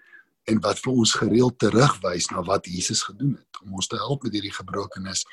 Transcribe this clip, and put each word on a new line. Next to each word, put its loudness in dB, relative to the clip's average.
En 2
wat 2
vir -2
ons 4
gereeld 4
terugwys 2
na -6
wat -2
Jesus -2
gedoen -2
het, -18
om -12
ons -6
te -6
help -4
met -4
hierdie -6
gebrokenis -6